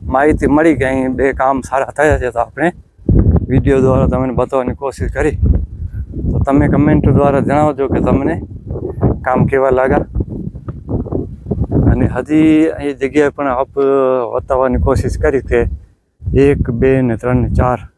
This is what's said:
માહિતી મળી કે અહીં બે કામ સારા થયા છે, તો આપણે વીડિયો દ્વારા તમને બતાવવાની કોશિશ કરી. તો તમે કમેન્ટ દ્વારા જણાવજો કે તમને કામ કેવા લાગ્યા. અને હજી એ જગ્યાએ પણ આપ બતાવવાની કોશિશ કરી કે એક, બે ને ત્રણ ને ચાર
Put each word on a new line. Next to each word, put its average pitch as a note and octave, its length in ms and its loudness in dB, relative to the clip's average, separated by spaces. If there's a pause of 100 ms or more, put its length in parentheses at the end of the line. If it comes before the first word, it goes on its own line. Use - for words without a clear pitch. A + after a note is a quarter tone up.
(140)
માહિતી C#3+ 340 2
મળી D3+ 280 4
કે C3+ 140 -2
અહીં C3 280 -2
બે C3 220 0
કામ C3+ 260 0
સારા B2+ 300 -2
થયા C#3+ 240 2
છે, B2+ 100 -2
તો A2+ 100 -6
આપણે C#3 280 -2 (800)
વીડિયો C3+ 360 2
દ્વારા C3 280 2
તમને B2+ 260 -2
બતાવવાની B2 440 -2
કોશિશ - 340 -6
કરી. C#3+ 200 0 (960)
તો C3 160 0
તમે C#3 280 4
કમેન્ટ D3 420 2
દ્વારા C#3 320 2
જણાવજો C#3 400 0
કે - 180 -2
તમને C#3+ 300 0 (920)
કામ C3 240 2
કેવા C3+ 280 2
લાગ્યા. C3+ 280 0 (1800)
અને - 240 2
હજી D#3 400 2 (320)
એ C#3+ 140 -4
જગ્યાએ C#3 360 2
પણ C#3+ 160 -2
આપ C3 220 -2 (600)
બતાવવાની B2+ 500 0
કોશિશ C3 380 0
કરી C#3 260 2
કે A#2+ 100 2 (880)
એક, C#3+ 240 0
બે B2+ 320 2
ને A#2+ 140 0
ત્રણ B2 260 0
ને A2+ 160 -2
ચાર B2 240 0 (160)